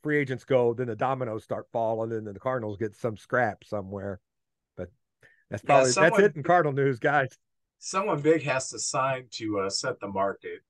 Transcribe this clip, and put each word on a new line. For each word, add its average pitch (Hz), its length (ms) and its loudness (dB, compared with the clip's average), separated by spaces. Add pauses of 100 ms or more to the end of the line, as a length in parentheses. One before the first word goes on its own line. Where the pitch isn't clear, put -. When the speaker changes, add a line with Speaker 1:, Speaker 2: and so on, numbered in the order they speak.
Speaker 1:
free 147 160 0
agents 131 260 -4
go, 120 300 4
then 123 140 -4
the 113 80 -4
dominoes 123 460 -2
start - 300 -8
falling, 113 400 -2
and 107 140 -6
then 101 80 -10
the 98 60 -16
Cardinals 113 380 -4
get 107 160 -4
some 110 220 -6
scrap 117 480 -2
somewhere. 98 560 -8 (560)
But 87 140 -10 (600)
that's 101 140 -8
Speaker 2:
Yeah, - 20 -20
Speaker 1:
probably, 131 240 6
Speaker 2:
someone 196 300 4
Speaker 1:
that's 202 140 6
it - 20 -12
in 147 60 -8
Cardinal 160 320 4
news, 135 240 0
guys. 139 320 2 (480)
Speaker 2:
Someone 170 420 -2
big 151 220 4
has 131 280 -2
to 117 80 -12
sign 131 540 -2
to, 107 280 -4
uh, 95 100 -2
set 127 300 -4
the 101 80 -8
market, 98 600 -4